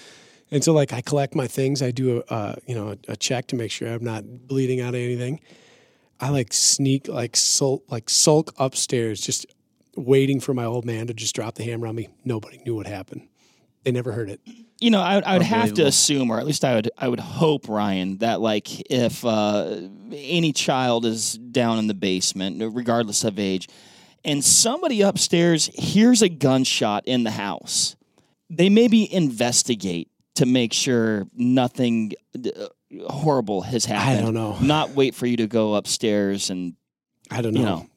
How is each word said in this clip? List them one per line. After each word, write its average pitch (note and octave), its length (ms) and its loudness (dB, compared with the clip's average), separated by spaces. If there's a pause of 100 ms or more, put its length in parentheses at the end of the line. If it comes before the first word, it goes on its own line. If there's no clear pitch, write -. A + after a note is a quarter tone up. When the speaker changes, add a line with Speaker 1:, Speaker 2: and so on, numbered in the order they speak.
(520)
Speaker 1:
And C#3+ 120 0
so, E3 100 4
like, D3 200 2
I B2 80 -6
collect C#3 320 -2
my B2+ 140 -2
things. C3+ 340 -2
I B2+ 80 0
do B2+ 280 0 (120)
a, - 40 -8
uh, G#2+ 220 -6 (120)
you B2 80 -6
know, G#2+ 160 -6
a, - 220 -12
a - 20 -12
check B2+ 320 -4
to - 80 -6
make A#2 160 -4
sure - 200 -8
I'm A#2 120 -8
not A#2 440 -10
bleeding C3 320 0
out B2 100 -4
of B2 120 -4
anything. B2 380 -6 (840)
I, C3 60 -2
like, C3+ 240 -2
sneak, C3+ 540 2
like, A#2+ 280 -4
sul-, - 540 2
like, A#2 200 -8
sulk - 480 4
upstairs, A#2 640 -2
just - 240 -6 (500)
waiting C3+ 440 4
for C#3 140 -4
my B2 120 -2
old A#2 200 -4
man A2+ 220 -4
to A#2+ 60 -6
just A2 220 -6
drop A2+ 200 -6
the A2+ 80 -10
hammer A#2 240 -6
on A2 80 -6
me. A2+ 140 -8 (160)
Nobody A#2 400 -6
knew A#2+ 100 -4
what G2+ 120 -8
happened. G2 400 -14 (560)
They C3+ 80 0
never B2 220 -4
heard A2 160 -6
it. G2+ 100 -14 (400)
Speaker 2:
You A#3 120 4
know, G3+ 100 4
I, F#3+ 180 2
I F#3+ 140 0
would F3+ 120 6
have A3+ 160 2
to A#3 80 2
Speaker 3:
Unbelievable. C#3 180 4
Speaker 2:
assume, C3+ 440 2
or A2 80 0
at B2+ 60 -4
least D3+ 200 -4
I B2+ 100 4
would, A2 220 0
I C3+ 100 -4
would A#2+ 120 -2
hope, - 500 0
Ryan, F#2+ 500 -2
that, A2 220 0
like, G#2+ 500 -2
if, B2 340 0
uh, G#2 520 0 (340)
any D3+ 420 0
child B2+ 520 0
is A2 280 -2
down A#2 460 0
in A2 80 0
the G#2+ 60 0
basement, F#2+ 680 -4 (120)
regardless A#2 500 -2
of G#2 160 -2
age, F#2+ 280 -2 (580)
and C#3+ 180 -2
somebody C4 580 2
upstairs F3 720 2
hears A3 480 6
a G3+ 80 6
gunshot C3 760 2
in B2 180 0
the A2 80 -2
house, - 640 -4 (540)
they E3+ 200 4
maybe A3 440 6
investigate A#2 960 0 (260)
to C#3 100 2
make B2 280 2
sure A2+ 640 0
nothing, B2 800 0 (220)
uh, A2 320 -8 (420)
horrible C3 540 0
has A2+ 240 -2
Speaker 1:
I A2+ 80 0
Speaker 2:
happened. G2+ 320 2
Speaker 1:
don't A2+ 60 0
know. A2 280 -4
Speaker 2:
Not D3 300 2
wait C3+ 240 2
for B2+ 100 -4
you A#2+ 120 0
to A2+ 100 0
go G#2+ 280 0
upstairs G2+ 760 0
and, F2+ 260 -6 (560)
Speaker 1:
I A#2+ 100 -4
don't A2+ 140 -2
Speaker 2:
you B2+ 80 2
Speaker 1:
know. G2 160 0
Speaker 2:
know. F#2 180 -16